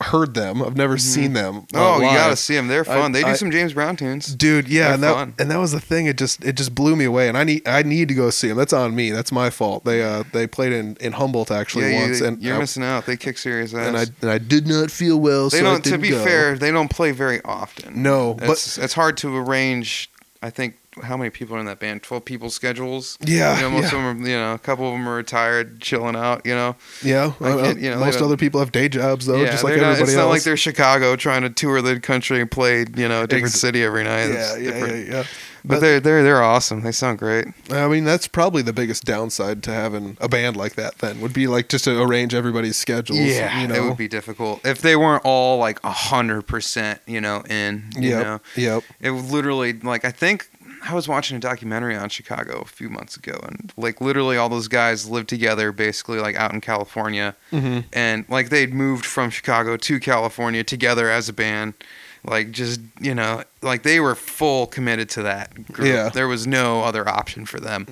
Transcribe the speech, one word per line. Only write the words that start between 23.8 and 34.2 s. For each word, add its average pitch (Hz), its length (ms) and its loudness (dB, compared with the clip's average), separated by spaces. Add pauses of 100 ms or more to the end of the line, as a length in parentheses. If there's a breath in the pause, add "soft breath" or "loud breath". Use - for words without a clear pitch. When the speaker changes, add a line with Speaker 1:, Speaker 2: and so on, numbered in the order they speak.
Speaker 1:
yeah. 139 60 -2
Speaker 2:
of 135 60 -2 (120)
'em 120 80 -8
are, 123 40 -2
you 123 80 0
know, 113 180 -2
a 113 60 -8
couple 131 260 -2
of 123 80 -2
'em 123 140 -4
are 120 80 -4
retired, 117 640 0
chilling 117 340 -2
out, 120 320 0
you 123 80 0
know? 123 220 -2 (260 loud breath)
Speaker 1:
Yeah, 139 380 2
Speaker 2:
Like, 131 140 0
Speaker 1:
uh, 139 40 0 (120)
Speaker 2:
it, - 80 -2
you 135 120 -4
know, 120 80 -2
they 135 60 0
Speaker 1:
most 139 160 2
Speaker 2:
don't 151 60 2
Speaker 1:
other 147 100 2
people 143 240 2
have 135 100 0
day 131 180 2
jobs, 131 380 0
though, 131 160 4
Speaker 2:
Yeah, 131 80 4
Speaker 1:
just 117 140 0
like 143 100 2
Speaker 2:
they're 151 80 6
not, 151 120 6
Speaker 1:
everybody 147 180 4
Speaker 2:
it's 139 40 4
not 160 100 6
like 160 100 6
Speaker 1:
else. 156 80 0
Speaker 2:
they're 160 120 2
Chicago 135 600 4
trying 131 260 0
to 127 80 -2
tour 135 320 0
the 123 160 0
country 127 420 0
and 117 80 0
play, 123 360 2 (100)
you 120 140 0
know, 117 160 0
a - 20 0
different 120 280 2
Speaker 1:
Ex- - 60 0
Speaker 2:
city 123 220 2
every 110 220 0
night. 110 260 0